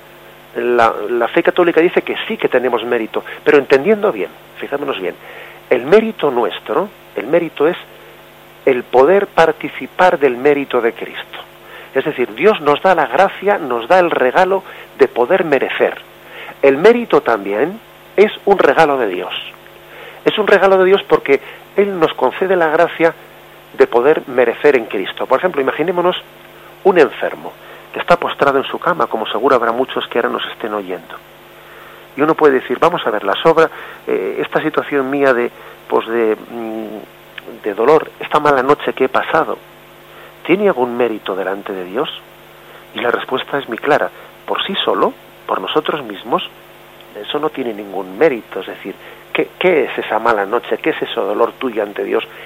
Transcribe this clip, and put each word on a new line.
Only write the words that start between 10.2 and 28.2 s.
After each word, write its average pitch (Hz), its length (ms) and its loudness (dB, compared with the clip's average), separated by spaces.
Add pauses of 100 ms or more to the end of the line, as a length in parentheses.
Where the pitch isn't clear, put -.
mérito 139 440 0
de 113 120 0
Cristo. - 460 -14 (540)
Es 135 120 -2
decir, 123 300 -4
Dios 180 260 2
nos 147 200 2
da 190 120 4
la 156 140 2
gracia, 190 500 0
nos 120 300 -4
da 185 120 6
el 170 120 2
regalo 165 520 2 (340)
de 131 100 6
poder 165 380 0
merecer. 120 520 0 (640)
El 139 160 4
mérito 214 440 4
también 113 580 -2 (360)
es 202 160 6 (140)
un 196 140 4
regalo 147 380 4
de 120 100 0
Dios. 90 260 -6 (920)
Es - 140 2
un 202 80 -2
regalo 190 320 6
de 185 60 6
Dios 196 180 4
porque 139 360 2 (360)
Él 196 240 0
nos 160 160 2
concede 180 400 0
la 165 140 2
gracia 160 440 2 (640)
de 135 100 6
poder 151 400 2
merecer 127 480 2
en 113 100 -2
Cristo. 101 400 -6
Por 127 120 2
ejemplo, 170 240 -2
imaginémonos 175 560 -2 (640)
un 196 140 4
enfermo 87 560 0 (400)
que - 60 -8
está - 180 2
postrado 135 400 0